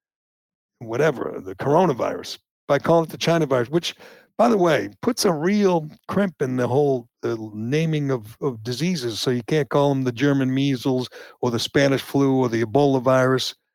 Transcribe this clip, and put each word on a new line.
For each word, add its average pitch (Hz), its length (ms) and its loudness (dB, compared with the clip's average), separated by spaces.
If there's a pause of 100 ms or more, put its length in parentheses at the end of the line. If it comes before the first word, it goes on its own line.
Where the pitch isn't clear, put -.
(800)
whatever, 123 640 -4
the 92 100 -12
coronavirus," 123 840 0 (300)
by 143 100 2
calling 165 260 4
it 156 60 -10
the - 80 -14
China 165 280 2
virus, 123 220 0
which, 165 260 -2 (420)
by 226 120 4
the 233 100 4
way, 151 320 2 (120)
puts - 220 -2
a 196 80 2
real 175 560 2 (200)
crimp 185 340 -2
in 127 140 -2
the 123 120 0
whole, 131 400 0 (140)
uh, 117 140 -2 (180)
naming 147 560 -2
of, 110 300 -6
of 123 220 -4
diseases. 123 580 -4
So 135 100 -2
you 123 160 -2
can't 151 220 0
call 143 220 2
'em 135 140 0
the 123 80 -2
German 135 400 0
measles 131 560 0 (320)
or 123 100 -2
the 117 80 -2
Spanish 139 440 2
flu 139 340 2
or 127 120 2
the 113 160 -2
Ebola 135 380 4
virus, 131 520 2 (200)